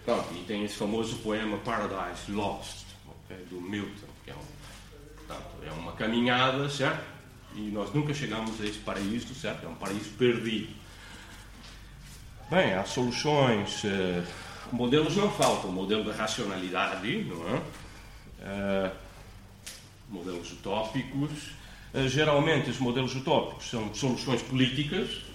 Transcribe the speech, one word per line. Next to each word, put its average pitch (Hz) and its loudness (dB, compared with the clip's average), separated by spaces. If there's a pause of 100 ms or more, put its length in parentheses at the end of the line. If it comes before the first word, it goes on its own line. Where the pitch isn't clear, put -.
pronto, - 0
e 82 -8
tem 104 -2
esse 101 -6
famoso 113 0
poema 107 -2
Paradise 98 -4
Lost, 101 -4 (220)
ok, 90 -14
do 90 -8
Milton, 98 -4 (180)
que 69 -12
é - -10
um, 71 -14 (560)
portanto, - -12 (160)
é 78 -10
uma 82 -8
caminhada, 123 4
certo? 151 2 (520)
E 107 -6 (100)
nós 101 -2
nunca 147 4
chegamos 110 -4
a 104 -2
esse 104 -2
paraíso, 104 -2
certo? - -4
É 85 -6
um 85 -10
paraíso 101 -4
perdido. 110 4 (1800)
Bem, 151 6
há 95 2
soluções, 123 4
eh, 92 2 (480)
modelos 123 4
não 202 6
faltam, 107 4
o 92 -2
modelo 98 2
da 107 -2
racionalidade, 98 0
não 90 -2
é? - 0 (800)
Eh, 98 2 (1160)
modelos 87 -6
utópicos. 135 -2 (420)
Eh, 131 2
geralmente, 147 6
os 123 -2
modelos 123 2
utópicos 131 2
são 107 -2
soluções 123 2
políticas 135 2 (140)